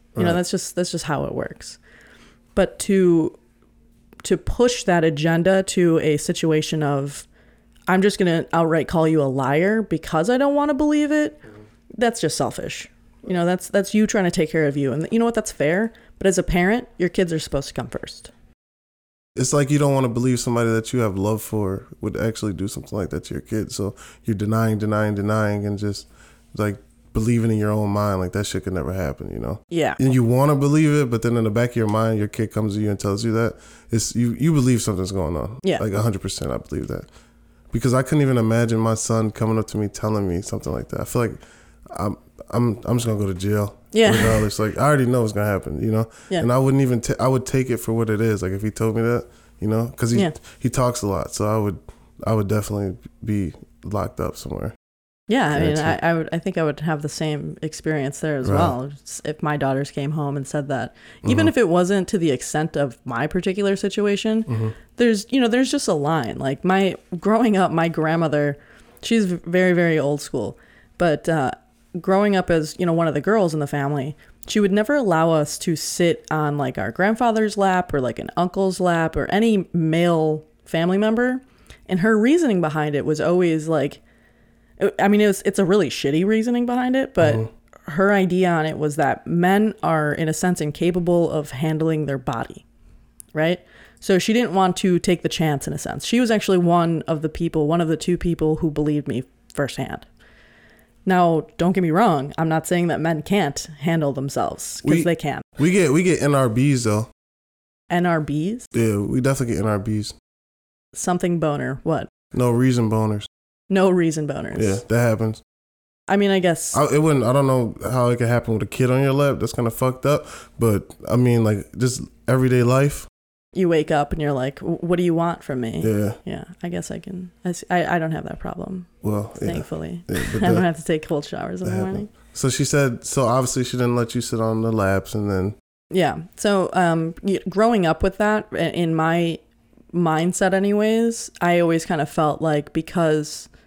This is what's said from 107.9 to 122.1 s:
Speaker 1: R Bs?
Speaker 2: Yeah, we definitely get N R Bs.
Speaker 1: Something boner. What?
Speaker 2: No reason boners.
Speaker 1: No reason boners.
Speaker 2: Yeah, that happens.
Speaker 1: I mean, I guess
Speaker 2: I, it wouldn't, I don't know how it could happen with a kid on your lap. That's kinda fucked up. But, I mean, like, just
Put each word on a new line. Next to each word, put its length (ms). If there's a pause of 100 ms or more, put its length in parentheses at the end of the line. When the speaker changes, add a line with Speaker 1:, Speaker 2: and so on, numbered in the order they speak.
Speaker 1:
R 140
Bs? 440 (100)
Speaker 2:
Yeah, 240
we 220
definitely 340
get 100
N 60
R 80
Bs. 360 (800)
Speaker 1:
Something 440
boner. 460
What? 240 (260)
Speaker 2:
No 160
reason 400
boners. 340 (440)
Speaker 1:
No 220
reason 360
boners. 360
Speaker 2:
Yeah, 160 (100)
that 120
happens. 420 (640)
Speaker 1:
I 80
mean, 140
I 80
guess 380
Speaker 2:
I, 80 (100)
it 80
wouldn't, 220
I 80
don't 160
know 280 (140)
how 200
it 60
could 120
happen 260
with 80
a 40
kid 240
on 120
your 100
lap. 280
That's 120
kinda 180
fucked 360
up. 200 (320)
But, 360 (140)
I 80
mean, 280
like, 320
just 260 (260)